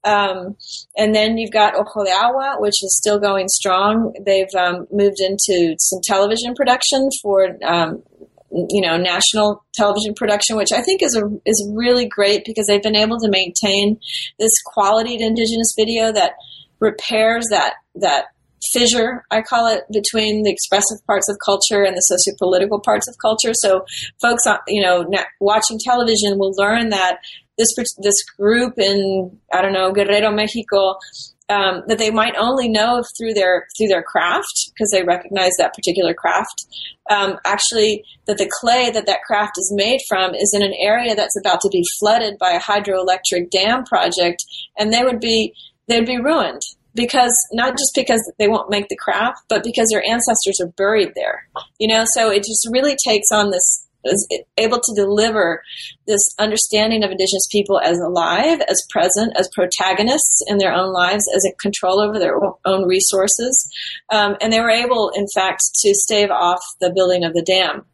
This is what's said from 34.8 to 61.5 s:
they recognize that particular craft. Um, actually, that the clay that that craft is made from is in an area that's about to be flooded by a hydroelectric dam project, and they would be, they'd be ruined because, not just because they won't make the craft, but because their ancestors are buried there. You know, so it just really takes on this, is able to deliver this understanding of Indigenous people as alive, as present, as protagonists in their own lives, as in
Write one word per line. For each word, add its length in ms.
they 120
recognize 540
that 180
particular 380
craft. 520
Um, 340
actually, 600
that 100
the 120
clay 300
that 140
that 220
craft 300
is 180
made 320
from 260
is 220
in 80
an 160
area 360
that's 220
about 240
to 80
be 140
flooded 400
by 120
a 100
hydroelectric 880
dam 320
project, 580
and 120
they 120
would 160
be, 340
they'd 180
be 120
ruined 440
because, 400
not 220
just 200
because 300
they 80
won't 240
make 160
the 100
craft, 520
but 140
because 280
their 120
ancestors 580
are 160
buried 360
there. 340
You 100
know, 200
so 240
it 120
just 280
really 240
takes 260
on 200
this, 340
is 220
able 220
to 160
deliver 680
this 140
understanding 640
of 80
Indigenous 380
people 300
as 200
alive, 680
as 220
present, 480
as 180
protagonists 920
in 100
their 160
own 180
lives, 320
as 120
in 160